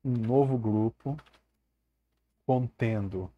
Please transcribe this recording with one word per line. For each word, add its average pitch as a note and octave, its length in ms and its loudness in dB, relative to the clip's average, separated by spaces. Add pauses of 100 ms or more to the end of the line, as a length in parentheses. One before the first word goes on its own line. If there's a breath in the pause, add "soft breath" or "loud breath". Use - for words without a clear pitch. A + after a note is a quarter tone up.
um C3 80 0
novo B2+ 460 2
grupo A2+ 580 -2 (1300)
contendo A2 920 -2